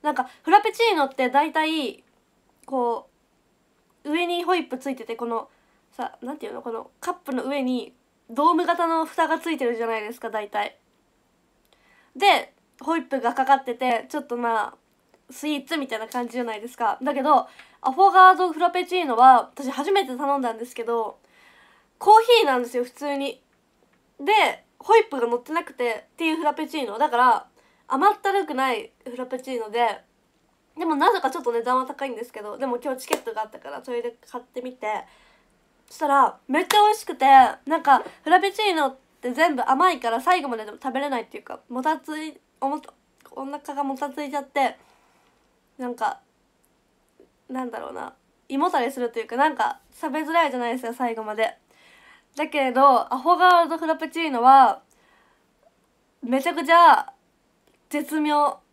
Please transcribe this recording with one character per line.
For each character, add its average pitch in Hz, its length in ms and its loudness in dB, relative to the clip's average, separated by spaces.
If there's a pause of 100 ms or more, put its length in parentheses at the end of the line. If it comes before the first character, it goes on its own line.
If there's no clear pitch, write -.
な 302 100 -2
ん - 20 -4
か 254 140 -4 (140)
フ 320 80 -4
ラ 403 100 6
ペ 427 120 -2
チ 453 100 -2 (100)
ー 349 40 0
ノ 285 80 2
っ 269 60 -6
て 254 200 -2
大 285 220 0
体、 311 500 -4 (640)
こ 240 420 -4 (960)
う、 294 60 -10
上 339 160 -2
に 349 160 -4
ホ 349 120 0
イ 339 60 0
ッ 262 80 -10
プ 254 100 -10
つ 277 120 -10
い 262 60 -6
て 226 80 -16
て、 226 120 -10
こ 240 100 -8
の、 226 220 -6 (440)
さ、 - 300 -12
な 262 120 -10
ん 294 40 -16
て 240 80 -14
い - 20 -12
う 233 60 -12
の？ 254 80 -14
こ 233 100 -10
の - 180 -12 (100)
カ 349 120 -6
ッ - 20 -6
プ - 180 -12
の 254 120 -4
上 277 180 -4
に 254 320 -6 (340)
ド 285 220 2
ー 339 40 2
ム 339 120 0
型 339 200 0
の 320 200 -2
蓋 320 220 -2
が 320 100 -2
つ 330 140 -8
い 277 60 -6
て 269 60 -4
る 233 120 -2
じ 226 80 -6
ゃ - 20 -4
な 226 100 -4
い 220 40 -6
で 214 120 -10
す - 80 -18
か、 233 80 -10
大 208 220 -8
体。 - 260 -8 (1400)
で、 330 360 2 (280)
ホ 330 160 -4
イ 320 40 -2
ッ - 80 -14
プ 269 120 -4
が 240 120 -2
か 262 140 -2
か 277 80 6
っ 262 100 -2
て 247 100 -8
て、 247 360 -4
ち 302 60 -10
ょ 285 40 -4
っ 285 60 -16
と 240 100 -8
ま 226 380 -4
あ、 - 0 - (560)
ス 294 180 -10
イ 294 100 -4
ー 285 80 -12
ツ 320 120 -6
み 269 100 -6
た 220 80 -8
い - 20 -8
な 220 100 -10
感 247 180 -6
じ 233 60 -14
じ 247 80 -6
ゃ 240 40 -4
な 220 100 -8
い 208 60 -12
で 233 80 -14
す - 80 -20
か。 220 240 -2
だ 269 140 -4
け 269 80 -4
ど、 277 260 2 (320)
ア - 120 -2
フ 370 160 6
ォ - 40 4
ガ 370 200 10
ー 359 40 4
ド 349 160 0
フ 311 80 -8
ラ 359 100 2
ペ 359 140 -2
チ 359 120 -4
ー 349 100 0
ノ 240 100 -2
は、 247 280 8 (100)
私 262 160 -8
初 294 220 -4
め 392 120 2
て 254 120 -8
頼 277 220 -2
ん 262 40 -4
だ 233 100 -4
ん 226 60 -10
で 233 80 -10
す - 80 -20
け 233 100 -10
ど、 226 340 -6 (800)
コ - 120 2
ー 427 40 12 (260)
ヒ 370 40 2
ー - 20 2
な 233 120 2
ん 247 40 -2
で 240 60 -8
す 254 80 -8
よ、 247 80 -2
普 247 60 -12
通 285 260 -6
に。 277 260 -8 (800)
で、 359 440 0 (140)
ホ 427 180 2
イ 440 60 6
ッ 440 60 -4
プ 262 120 -6
が 233 80 -2
乗 240 80 -2
っ 247 60 -6
て 294 100 -14
な 330 100 -4
く 311 120 -18
て 233 400 -6
っ - 20 -20
て 330 100 -4
い 320 60 0
う 320 60 -2
フ 320 40 -8
ラ 294 120 0
ペ 311 120 -8
チ 311 140 -8
ー 254 60 -6
ノ。 208 120 -10
だ 302 100 0
か 240 80 -2
ら、 247 300 2 (400)
甘 320 240 2
っ 415 100 -6
た 392 120 -2
る 392 140 0
く 302 80 -10
な 262 180 -2
い 220 180 -8 (180)
フ 240 80 -14
ラ 254 100 -10
ペ 254 120 -10
チ 262 140 -12
ー 240 80 -6
ノ 214 100 -10
で、 233 320 -2 (720)
で 330 80 -6
も 320 120 -2
な 349 160 2
ぜ 392 80 -2
か 269 100 -2
ち - 80 -10
ょ - 20 -8
っ 254 40 -18
と 240 80 -4
値 233 100 -4
段 254 160 0
は 254 80 -4
高 277 200 -10
い 262 40 -8
ん 226 60 -10
で 226 80 -12
す - 80 -20
け 214 100 -16
ど、 208 160 -12
で 269 80 -6
も 247 120 -6
今 269 160 -8
日 254 80 -14
チ - 60 -18
ケ - 60 0
ッ - 80 -8
ト 226 100 -12
が 214 100 -8
あ - 20 -6
っ 214 60 -14
た - 100 -20
か - 100 -16
ら、 277 140 -14
そ 254 80 -12
れ 240 100 -6
で 240 140 -10 (120)
買 247 120 -14
っ 247 40 -20
て - 160 -14
み 254 120 -14
て、 214 320 -8 (840)
そ - 80 -20
し - 40 -20
た 302 100 -4
ら、 277 300 2 (100)
め 302 140 0
っ 370 40 -4
ち - 80 0
ゃ 415 100 6
美 415 60 6
味 427 80 -2
し - 60 -14
く 320 100 -10
て、 262 120 0
な 269 520 6
ん 285 40 -4
か、 277 200 4 (220)
フ 311 60 -2
ラ 359 100 6
ペ 392 100 0
チ 392 120 -8
ー 392 120 0
ノ 294 140 0
っ 269 80 -8 (240)
て 247 120 -6
全 311 220 2
部 240 80 -4
甘 339 300 2
い 254 80 -6
か 226 100 -2
ら 233 100 -2
最 349 220 2
後 277 60 -8
ま 233 80 -6
で 214 100 -10
食 233 280 -10
べ 269 60 -2
れ 285 100 -4
な 247 100 -4
い - 20 -10
っ - 40 -12
て - 120 -18
い - 40 -18
う - 20 -20
か、 - 240 -14
も 247 120 -8
た 311 180 -2
つ 311 220 -12
い-、 311 200 -14 (200)
お 269 80 -4
も-、 294 120 -6 (520)
お 269 120 -12
腹 285 300 -12
が 277 100 -4
も 269 120 -6
た 285 140 -8
つ 294 120 -10
い 285 80 -10
ち 294 60 -8
ゃ 285 40 -4
っ 277 80 -14
て、 262 280 -2 (1000)
な 254 100 -10
ん 240 60 -8
か、 - 260 -6 (1300)
な 254 160 -8
ん 240 60 -10
だ 220 80 -12
ろ - 120 -12
う - 20 -16
な、 - 220 -14 (340)
胃 269 100 -4
も 349 120 0
た 320 100 0
れ 240 100 -2
す 254 80 -12
る 233 140 -4
と 233 60 -8
い 220 60 -8
う - 20 -12
か、 233 100 -10
な 285 120 2
ん 269 80 -4
か、 226 240 -4 (200)
食 302 120 -6
べ 311 100 -4
づ 302 100 -8
ら 330 140 4
い 277 40 -2
じ 254 60 -8
ゃ - 20 -4
な 240 120 -4
い - 20 -4
で 262 60 -6
す 247 80 -10
か、 233 80 -8
最 240 200 -6
後 220 80 -10
ま 214 120 -10
で。 220 220 -4 (800)
だ 302 120 -4
け 269 240 -2
ど、 269 400 4
ア 254 60 -4
フ 302 140 2
ォ 349 40 6
ガ 349 280 6
ー 311 40 -4
ド 330 80 -4
フ 320 100 -6
ラ 320 100 -2
ペ 320 120 -8
チ 330 120 -8
ー 320 100 -2
ノ 240 120 -2
は、 262 380 6 (1400)
め 262 200 -2
ち 330 40 -4
ゃ 339 80 -2
く 302 100 -6
ち 311 80 2
ゃ 330 400 8 (800)
絶 294 300 -4
妙。 294 380 0 (140)